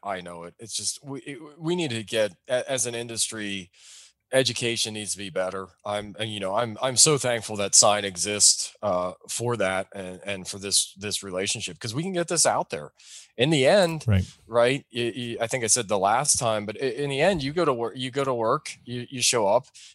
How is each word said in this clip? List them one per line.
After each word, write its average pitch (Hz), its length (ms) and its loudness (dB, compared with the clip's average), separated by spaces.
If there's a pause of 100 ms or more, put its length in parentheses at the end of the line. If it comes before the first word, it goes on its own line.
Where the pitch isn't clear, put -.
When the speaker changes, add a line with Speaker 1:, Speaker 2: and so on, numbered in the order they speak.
Speaker 1:
I 98 160 -4
know 87 240 -12
it. 85 160 -16
It's 113 160 -10
just, - 280 -6
we, 139 180 -10
it, 143 160 -14 (200)
we 170 160 -2
need 170 160 0
to 113 140 -4
get, 107 280 0 (160)
a-, 127 220 0
as 127 160 0
an 120 80 -6
industry, 107 760 -6 (640)
education 117 640 0
needs 107 180 -6
to 87 60 -10
be 101 100 -8
better. 92 400 -4 (160)
I'm, 104 340 -6
and, 107 140 -4
you 104 80 -6
know, 95 140 -2
I'm, 110 260 -2
I'm 127 160 0
so 151 220 6
thankful 117 380 -2
that 101 180 -2
Sign 104 300 6
exists, 98 760 2
uh, 90 320 0 (160)
for 120 300 -2
that 95 360 0
and, 92 300 -10
and 95 240 -6
for 101 100 -8
this, 98 360 0
this 101 280 -6
relationship, 95 580 -4
'cause 110 140 -6
we 143 100 -4
can 190 80 -6
get 170 160 -2
this - 180 2
out 131 240 0
there. 80 220 -10 (440)
In 131 140 4
the 139 160 6
end, 165 400 4
Speaker 2:
Right. 95 200 4 (200)
Speaker 1:
right, 120 480 2
y-, 117 220 -2
y-, 120 240 -6
I 113 80 -2
think 123 160 -2
I - 20 2
said 107 220 2
the 104 100 2
last 113 400 2
time, 110 260 0
but 104 160 -8
i-, 135 60 0
in 135 240 -2
the 135 100 0
end, 170 220 4
you 135 100 -2
go 170 140 2
to 139 80 4
wor-, 117 200 -4
you 131 160 -6
go 139 140 -2
to 135 100 0
work, 117 360 0 (140)
you, 120 260 -6
you 127 100 -8
show 113 280 4
up, 117 180 4 (280)